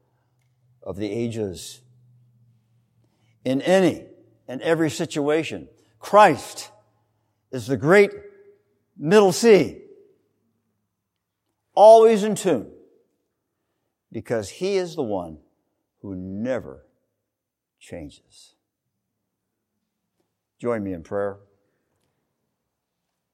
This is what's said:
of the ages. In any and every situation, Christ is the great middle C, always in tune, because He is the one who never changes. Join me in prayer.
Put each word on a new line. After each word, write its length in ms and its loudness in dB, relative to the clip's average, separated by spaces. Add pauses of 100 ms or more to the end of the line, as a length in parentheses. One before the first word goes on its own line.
(840)
of 140 -14
the 140 -8
ages. 720 -10 (1700)
In 160 -4
any 420 0 (420)
and 140 -14
every 300 -2
situation, 800 -6 (300)
Christ 720 2 (800)
is 160 -10
the 120 -4
great 320 4 (880)
middle 340 4
C, 480 2 (1900)
always 500 8
in 100 -2
tune, 360 -2 (1400)
because 380 -8
He 260 -6
is 200 -6
the 60 -6
one 360 -8 (640)
who 120 -14
never 680 -10 (1000)
changes. 720 -20 (2000)
Join 260 -6
me 80 -8
in 100 -12
prayer. 360 -8 (2000)